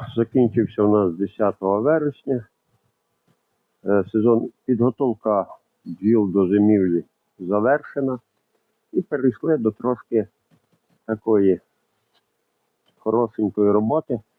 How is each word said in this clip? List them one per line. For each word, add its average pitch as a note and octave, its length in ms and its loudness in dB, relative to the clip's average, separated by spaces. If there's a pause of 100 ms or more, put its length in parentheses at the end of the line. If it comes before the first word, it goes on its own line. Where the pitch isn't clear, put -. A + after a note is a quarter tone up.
(160)
закінчився A2+ 640 0
у G#2 100 4
нас G2 220 2
десятого G2 640 -2
вересня. C#3 680 -2 (1400)
Е, G2 280 0
сезон, A2+ 380 2 (140)
підготовка A#2 840 -2 (380)
бджіл G2+ 480 0
до F#2+ 160 2
зимівлі G2 560 2 (340)
завершена. B2+ 800 -2 (720)
І - 100 -2
перейшли C3+ 540 -2
до A2 140 -2
трошки A#2+ 580 -4 (800)
такої G2+ 540 0 (1400)
хорошенької G#2+ 720 0
роботи. A2 500 -2 (180)